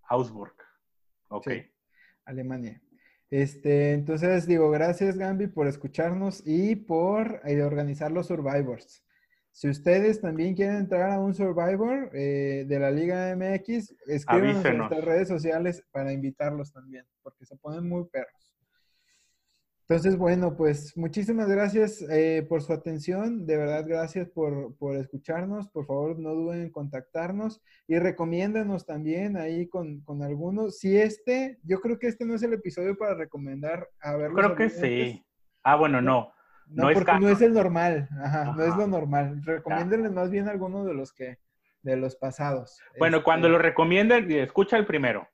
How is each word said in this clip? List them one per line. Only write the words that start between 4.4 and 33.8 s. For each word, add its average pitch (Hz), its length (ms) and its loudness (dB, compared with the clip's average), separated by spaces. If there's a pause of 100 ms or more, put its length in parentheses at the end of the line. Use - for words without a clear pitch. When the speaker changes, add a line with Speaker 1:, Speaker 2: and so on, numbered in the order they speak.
Speaker 2:
digo, 160 240 6
gracias, 175 480 0
Gambi, 190 300 -2
por 156 180 -2
escucharnos 170 800 -4
y 185 300 2
por, 202 680 -2
eh, 147 180 2
organizar 147 500 -2
los 175 140 -2
Survivors. 139 760 -4 (460)
Si - 180 -4
ustedes 185 520 4
también 170 340 -2
quieren 196 220 0
entrar 190 340 0
a 196 80 0
un 196 160 0
Survivor, 196 800 0
eh, 139 540 -2
de 143 100 0
la 139 120 2
Liga 180 400 0
M 185 260 -2
X, 220 400 -6 (100)
escríbanos 170 440 2
en 202 60 2
Speaker 1:
Avísenos. 143 220 2 (120)
Speaker 2:
nuestras 160 140 -2
redes 170 240 2
sociales 170 640 -2
para 135 220 -4
invitarlos 143 600 -6
también, 131 340 -20 (160)
porque 131 220 -20
se 135 120 -20
ponen 160 320 -8
muy 175 160 -4
perros. - 460 -10 (1400)
Entonces, 170 280 2
bueno, 175 400 0
pues, 147 400 0
muchísimas 208 540 -2
gracias, 202 500 0 (100)
eh, 160 380 2
por 160 140 0
su 156 100 -6
atención. 180 720 -4
De 156 140 0
verdad, 151 280 -2
gracias 165 440 -4
por, 143 480 -4
por 139 180 -6
escucharnos. 175 720 -6
Por 147 180 -8
favor, 147 320 -4
no 156 160 -6
duden 170 280 -4
en 165 80 -8
contactarnos 170 920 -8 (260)
y 165 120 2
recomiéndanos 185 880 -2
también 165 500 -4
ahí 165 320 -4
con, 156 320 -8
con 147 220 -8
algunos. 180 560 -4
Si 196 180 2
este, 247 680 0
yo 185 180 -2
creo 233 180 -2
que 247 80 -4
este 233 180 -4
no 233 120 -2
es 214 60 -2
el 233 120 0
episodio 190 420 -4
para 202 180 -2
recomendar 151 720 -8 (140)